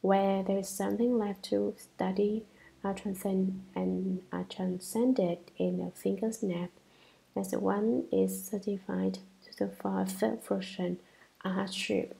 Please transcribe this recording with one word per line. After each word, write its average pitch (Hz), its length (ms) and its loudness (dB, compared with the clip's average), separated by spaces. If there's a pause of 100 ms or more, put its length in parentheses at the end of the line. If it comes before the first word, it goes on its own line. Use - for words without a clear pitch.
where 196 420 4
there 196 160 0
is 190 100 -4
something 214 480 0
left 202 280 -2
to 202 320 0
study, 208 680 0 (380)
are 196 120 -2
transcend-, 190 680 0 (140)
and 185 460 0 (100)
are 185 120 -2
transcended 185 960 2 (200)
in 180 220 2
a 180 160 -6
finger 196 360 0
snap, 175 380 -2 (680)
as 190 160 -2
one 214 580 2
is 190 360 2
certified 190 720 -2 (260)
to - 140 -20
the 202 100 2
fourth 196 560 0 (180)
fruition, 185 560 -2 (460)
arhatship. 190 760 -2